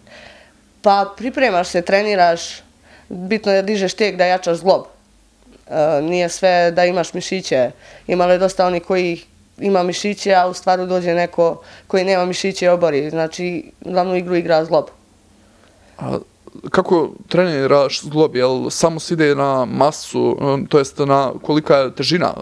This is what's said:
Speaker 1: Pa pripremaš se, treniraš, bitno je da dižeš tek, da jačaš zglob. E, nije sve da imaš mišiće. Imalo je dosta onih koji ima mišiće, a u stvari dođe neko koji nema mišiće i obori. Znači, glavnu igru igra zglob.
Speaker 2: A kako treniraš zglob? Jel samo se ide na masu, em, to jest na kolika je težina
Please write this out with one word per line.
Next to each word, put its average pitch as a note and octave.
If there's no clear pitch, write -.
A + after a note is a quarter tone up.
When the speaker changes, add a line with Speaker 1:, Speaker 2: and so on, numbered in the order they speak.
Speaker 1:
Pa G3
pripremaš G#3+
se, F3+
treniraš, F#3+
bitno G3
je G3
da F#3+
dižeš G3
tek, G3
da F3+
jačaš F3+
zglob. E3
E, D3+
nije F3
sve F3
da F3
imaš F3
mišiće. C#3+
Imalo F3+
je F3+
dosta F#3
onih F3
koji F3
ima G3
mišiće, G3
a F#3
u F3+
stvari F#3
dođe F3+
neko E3+
koji F#3
nema F#3
mišiće F#3
i F3
obori. D#3
Znači, E3
glavnu F3+
igru F3+
igra E3
zglob. D#3
Speaker 2:
A C3
kako F3+
treniraš C#3+
zglob? D3
Jel B2+
samo E3
se -
ide D3+
na C3+
masu, B2+
em, C#3
to D3+
jest C#3
na C#3
kolika D3+
je C3
težina C#3